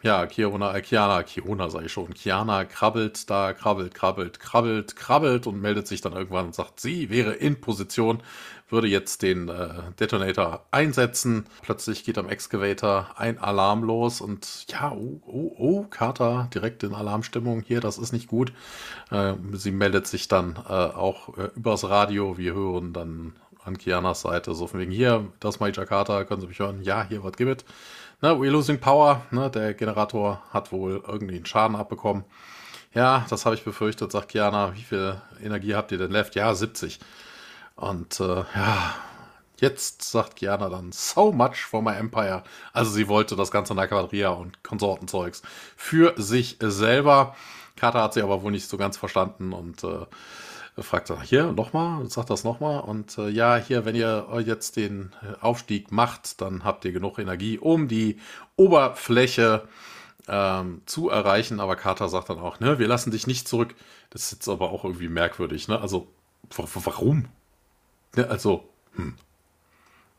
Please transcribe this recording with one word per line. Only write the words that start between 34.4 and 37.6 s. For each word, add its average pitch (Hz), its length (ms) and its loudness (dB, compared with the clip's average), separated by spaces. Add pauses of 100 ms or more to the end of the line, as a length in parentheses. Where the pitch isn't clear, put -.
wie 113 60 -14
viel 95 380 -4 (220)
Energie 104 320 -4
habt 107 160 -2
ihr 92 80 -2
denn 92 140 -2
left? 104 240 0
Ja, 107 180 2
siebzig. 98 460 -6 (760)